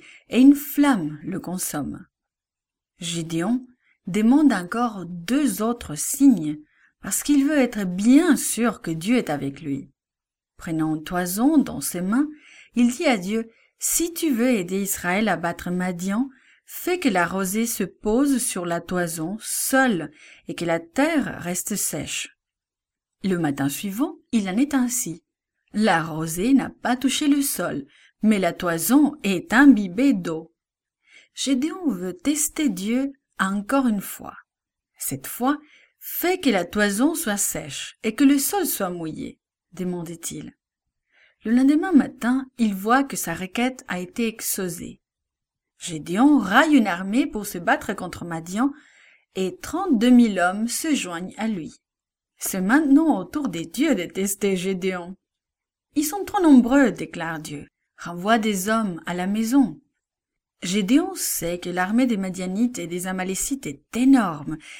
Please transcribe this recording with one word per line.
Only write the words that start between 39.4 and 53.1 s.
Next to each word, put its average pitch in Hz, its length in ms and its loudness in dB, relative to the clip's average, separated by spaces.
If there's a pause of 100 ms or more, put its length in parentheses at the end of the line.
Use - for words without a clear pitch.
demandait-il. 170 840 -10 (880)
Le 220 60 -2
lendemain 302 420 4
matin, 262 540 2 (100)
il 214 180 0
voit 233 300 2
que 196 100 -10
sa 170 180 -6
requête 240 540 -4
a 180 140 -6
été 202 260 -4
exaucée. 185 720 -8 (800)
Gédéon 180 600 2
raille 247 380 4
une 226 100 6
armée 196 420 0
pour 208 180 -6
se - 120 -10
battre 214 360 -2
contre 175 320 -10
Madian 180 480 -4 (600)
et 190 200 -4
trente-deux 302 540 0
mille 233 320 8
hommes 202 260 0
se 311 260 -2
joignent 180 440 -6
à 214 100 -4
lui. « 185 300 -6 (600)
C'est - 220 -6
maintenant 277 600 4